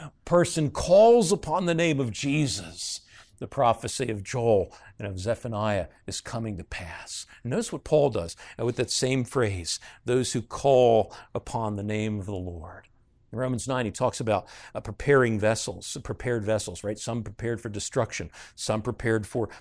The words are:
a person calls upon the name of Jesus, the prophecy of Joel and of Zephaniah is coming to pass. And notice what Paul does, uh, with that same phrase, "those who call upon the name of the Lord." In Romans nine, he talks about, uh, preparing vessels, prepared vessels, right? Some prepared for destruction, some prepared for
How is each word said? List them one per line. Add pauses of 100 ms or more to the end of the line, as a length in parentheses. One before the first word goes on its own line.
a (140)
person
calls
upon
the
name
of
Jesus, (420)
the
prophecy
of
Joel (240)
and
of
Zephaniah (180)
is
coming
to
pass. (160)
And
notice
what
Paul
does, (220)
uh,
with
that
same
phrase, (280)
"those
who
call (200)
upon
the
name
of
the
Lord." (420)
In
Romans
nine,
he
talks
about, (280)
uh,
preparing
vessels,
prepared
vessels,
right?
Some
prepared
for
destruction, (240)
some
prepared
for (100)